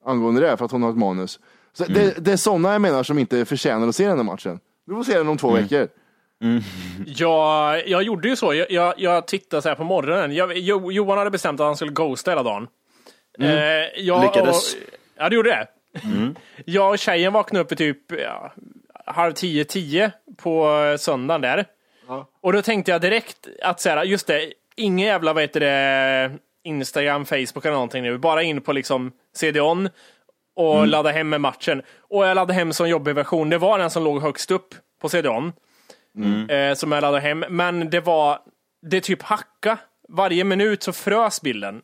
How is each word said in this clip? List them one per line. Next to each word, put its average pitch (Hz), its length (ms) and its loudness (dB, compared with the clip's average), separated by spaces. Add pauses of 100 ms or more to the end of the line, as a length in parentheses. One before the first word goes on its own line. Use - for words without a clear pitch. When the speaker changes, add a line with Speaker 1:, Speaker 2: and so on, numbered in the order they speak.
Speaker 1:
angående 120 340 2
det 147 160 4
för 117 80 -4
att 113 60 -6
hon 123 120 -2
har 117 80 0
ett 113 60 -2
manus. 92 440 -2 (340)
Så 175 100 -4
Speaker 2:
Mm. 185 100 -4
Speaker 1:
det, 196 300 2
det 202 80 4
är 190 40 2
såna 185 360 2
jag 208 80 2
menar 151 220 2
som 147 160 0
inte 123 260 0
förtjänar 117 440 0
att 113 80 -2
se 196 120 2
den 185 80 2
här 120 80 0
matchen. 92 360 -8 (260)
Du 180 80 -8
får 233 100 -6
se 196 140 2
den 156 100 2
om 151 100 0
två 135 120 2
Speaker 3:
Mm. 113 120 4
Speaker 1:
veckor. 117 260 0 (540)
Speaker 3:
Mm. 117 200 2 (440)
Speaker 2:
Ja, 156 720 2
jag 180 240 0
gjorde 202 260 -2
ju 262 80 2
så. 170 180 0
Jag, 165 160 0
jag, 175 260 2
jag 175 300 2
tittade 190 360 -4
så 165 60 0
här 143 80 0
på 160 80 -6
morgonen. 160 500 0
Jag, 180 240 0
Jo-, 185 340 -2
Johan 196 260 2
hade 202 120 0
bestämt 160 300 -4
att 147 60 2
han 147 100 0
skulle 147 160 -6
ghosta 147 380 -2
hela 151 120 0
dagen. 110 240 -4 (720)
Speaker 3:
Mm. 143 120 2
Speaker 2:
Eh, 156 380 2 (160)
jag 180 180 4
Speaker 3:
Lyckades. 190 520 4
Speaker 2:
och, - 60 -12 (380)
ja, 156 100 0
det 208 60 2
gjorde 226 160 4
det. 110 160 0 (380)
Speaker 3:
Mm. 214 300 -2 (160)
Speaker 2:
<laughs> - 140 -20
Jag 196 260 2
och 202 80 0
tjejen 185 340 2
vaknade 202 320 2
upp - 60 -8
vid 151 80 -4
typ, 151 200 0 (140)
ja, - 400 -8 (540)
halv 170 260 0
tio, 151 320 -2
tio 180 480 -2 (240)
på, 160 320 0 (240)
eh, 147 60 0
söndagen 147 420 -2
där. 143 240 0 (440)
Speaker 1:
Ja. 131 200 -12 (140)
Speaker 2:
Och 185 100 2
då 202 100 2
tänkte 202 280 0
jag 170 100 2
direkt 202 480 -2 (140)
att 180 180 -2
så - 80 0
här, 156 160 2
just 190 220 -2
det, 156 260 -2 (240)
ingen 196 300 0
jävla, 170 260 2
vad 156 100 2
heter 147 180 -2
det, 135 720 2 (320)
Instagram, 143 600 -2
Facebook 135 400 -4
eller 156 100 0
någonting 127 280 -4
nu. 123 160 -4
Bara 160 240 2
in 151 180 -2
på - 120 -4
liksom 131 400 -4 (240)
C 160 160 0
D-on 165 360 0 (680)
och 160 200 2
Speaker 3:
Mm. 208 120 4
Speaker 2:
ladda 151 220 2
hem 156 180 -2
med 151 120 0
matchen. 139 420 -2 (280)
Och 196 160 2
jag 185 80 2
laddade 185 200 2
hem 170 180 0
som 170 160 0
jobbig 147 260 0
version. 151 360 0
Det 170 80 2
var 196 200 4
den 170 120 0
som 165 140 -2
låg 147 180 0
högst - 280 -4
upp - 240 -2 (260)
på 160 80 -6
C - 140 0
D-on. 127 300 -2 (640)
Speaker 3:
Mm. 107 340 -2
Speaker 2:
Eh, 139 260 2
som 151 160 -2
jag 147 100 2
laddade 143 180 2
hem. 147 300 -2
Men 175 400 -2
det 170 100 0
var, 156 380 2 (520)
det 190 100 2
typ 180 220 -4
hacka. - 560 -4 (300)
Varje 180 360 0
minut 196 380 0
så 180 100 -6
frös 214 500 0
bilden. 107 420 -6